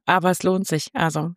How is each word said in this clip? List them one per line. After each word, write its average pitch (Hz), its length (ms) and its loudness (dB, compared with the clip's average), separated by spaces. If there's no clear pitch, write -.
Aber 180 240 2
es 180 140 0
lohnt 185 240 0
sich. 156 260 -2
Also 160 440 -2